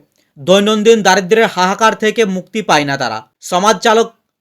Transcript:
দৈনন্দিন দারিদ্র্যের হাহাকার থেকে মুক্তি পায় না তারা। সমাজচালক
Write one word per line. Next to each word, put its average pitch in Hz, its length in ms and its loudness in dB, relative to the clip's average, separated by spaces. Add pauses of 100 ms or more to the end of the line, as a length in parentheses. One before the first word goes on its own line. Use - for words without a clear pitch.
(380)
দৈনন্দিন 208 640 2
দারিদ্র্যের 196 440 2
হাহাকার 196 480 0
থেকে 214 300 -2
মুক্তি 190 380 -6
পায় 156 220 0
না 139 120 -4
তারা। 117 220 -6 (220)
সমাজচালক 226 680 0 (340)